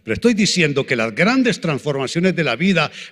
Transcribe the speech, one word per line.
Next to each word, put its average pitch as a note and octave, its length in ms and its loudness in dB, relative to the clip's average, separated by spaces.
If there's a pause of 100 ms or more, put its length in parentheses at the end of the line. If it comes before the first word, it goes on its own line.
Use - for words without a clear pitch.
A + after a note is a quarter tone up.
pero - 100 -2
estoy A#3+ 200 0
diciendo E3 520 0
que C3+ 100 -2
las A2+ 180 -2
grandes A#3 460 2
transformaciones D3+ 760 -2
de D#3+ 120 -2
la A#2+ 100 0
vida E3 360 2 (200)